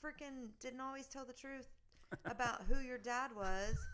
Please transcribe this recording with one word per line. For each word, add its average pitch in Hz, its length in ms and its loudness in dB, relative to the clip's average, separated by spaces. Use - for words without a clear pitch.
freaking, 277 480 -8
didn't 254 180 -8
always 269 280 -6
tell 269 180 -8
the 247 80 -12
truth 269 340 -10
about 240 440 2
who 247 100 10
your 254 180 -2
dad 247 380 0
was, 196 400 4